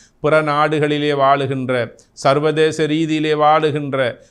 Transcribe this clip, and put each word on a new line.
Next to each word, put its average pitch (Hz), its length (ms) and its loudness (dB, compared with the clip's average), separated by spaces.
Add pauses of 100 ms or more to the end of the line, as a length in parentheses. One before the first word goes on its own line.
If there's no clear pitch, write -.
(220)
பிற 151 200 2
நாடுகளிலே 147 720 0
வாழுகின்ற, 135 800 0 (180)
சர்வதேச 156 720 0
ரீதியிலே 156 480 -2
வாழுகின்ற 147 960 0